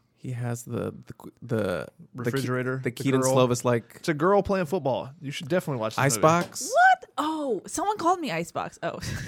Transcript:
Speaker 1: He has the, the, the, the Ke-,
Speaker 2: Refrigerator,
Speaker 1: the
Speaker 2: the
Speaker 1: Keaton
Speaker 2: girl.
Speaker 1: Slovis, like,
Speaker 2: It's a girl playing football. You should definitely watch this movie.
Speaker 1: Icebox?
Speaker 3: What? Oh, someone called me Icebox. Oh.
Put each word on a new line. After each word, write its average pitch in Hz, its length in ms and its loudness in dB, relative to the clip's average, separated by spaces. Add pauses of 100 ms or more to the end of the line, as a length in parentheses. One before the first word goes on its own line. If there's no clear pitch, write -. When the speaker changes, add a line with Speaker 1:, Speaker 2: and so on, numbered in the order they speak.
(180)
Speaker 1:
He - 160 -10
has 120 300 -6
the, 101 300 -6 (120)
the, - 80 -16 (280)
the, 117 60 -14
the 98 400 -2
Ke-, - 20 -18 (240)
Speaker 2:
Refrigerator, 127 640 -2
Speaker 1:
the 131 60 -8
Speaker 2:
the 120 80 -2
Speaker 1:
Keaton 131 300 0
Speaker 2:
girl. 131 140 4
Speaker 1:
Slovis, 123 300 4
like, 120 320 0
Speaker 2:
It's - 120 -4
a 165 40 2
girl 180 300 4
playing 190 240 0
football. 135 420 -2 (100)
You 139 120 -10
should 151 160 -8
definitely 156 340 -2
watch 110 140 -4
this 117 80 2 (140)
movie. 107 100 6
Speaker 1:
Icebox? 175 440 2
Speaker 3:
What? 719 460 6
Oh, 294 480 -2
someone 392 320 -2
called 359 220 2
me 277 120 -4
Icebox. 165 520 -6
Oh. - 160 -4 (280)